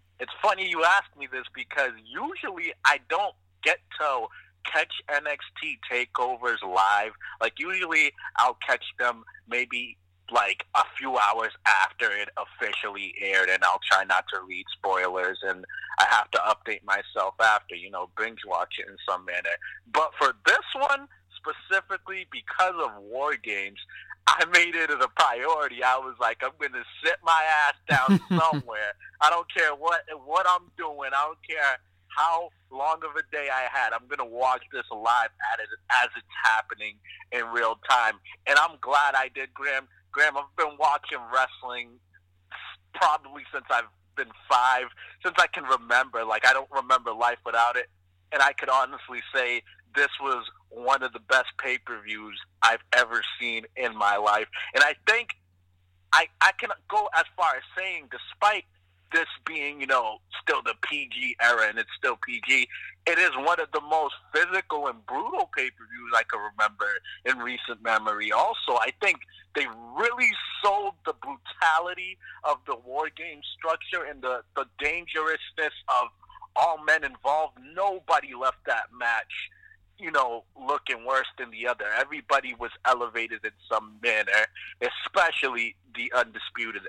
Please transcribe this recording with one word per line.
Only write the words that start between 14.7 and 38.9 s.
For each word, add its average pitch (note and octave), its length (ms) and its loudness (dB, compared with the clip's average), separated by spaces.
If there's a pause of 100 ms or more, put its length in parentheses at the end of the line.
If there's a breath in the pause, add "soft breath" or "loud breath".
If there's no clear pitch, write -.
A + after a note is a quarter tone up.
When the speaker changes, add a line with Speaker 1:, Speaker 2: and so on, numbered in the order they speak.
Speaker 1:
spoilers, F#2 680 -2
and F#2 200 -6 (360 loud breath)
I F#2+ 100 6
have G#2+ 220 2
to G#2+ 80 2
update G#2+ 440 -2
myself G2 560 -4
after, G#2+ 360 2
you F2+ 140 -14
know, F#2 280 -10
binge A2 280 -6
watch F2+ 340 -4
it G2 100 -12
in G2 80 -20 (100)
some F#2 160 -4
manner. F#2 320 -6 (380 loud breath)
But D3+ 240 2
for C3+ 160 2 (120)
this G#4+ 200 4 (100)
one, C#4 320 0 (300 soft breath)
specifically F#3+ 960 -6
because F#3 420 0 (100)
of G#2 180 -6
War C3 340 -4
Games, G2+ 440 -6 (480 loud breath)
I E3 240 4
made E3+ 240 4
it D#3+ 140 -2
as C#3+ 120 0
a B2+ 140 2
priority. C3+ 680 0
I B2+ 140 4
was C3 220 -8
like, A#2 240 -2
"I'm C3+ 160 -4
gonna B2+ 240 -6 (180)
sit D#3+ 220 2
my D#3+ 180 6 (260)
ass D3 80 0 (120)
down D3 400 4
Speaker 2:
<laughs> F3 140 2
Speaker 1:
somewhere. A#2 500 0 (300 loud breath)
I D3+ 80 8
don't F3 260 0
care D#3 180 4
what, D#3+ 280 0 (240)
what E3+ 240 2
I'm F3+ 260 2
doing. D3 380 -8
I D3 140 2
don't D#3+ 200 -12
care C#3+ 300 0 (320)
how E3 400 0 (220)
long D3 340 0
of D3 100 -8
a D#3+ 160 -4
day D3 180 -4
I C3 220 -2
had. A#2+ 220 0
I'm A#2+ 160 -6
gonna C3+ 200 -6
watch B2+ 340 0 (100)
this B2 180 -6
live A#2 380 2 (240)
at A2 80 -4
it, G#2+ 80 -10 (340)
as A#2+ 140 -2
it's - 260 -18
happening G#2+ 520 0 (360 loud breath)
in A#2+ 220 -2
real A2+ 340 0
time." A#2 280 4 (320 loud breath)
And C#3+ 120 6
I'm D#3 220 0
glad C#3+ 340 2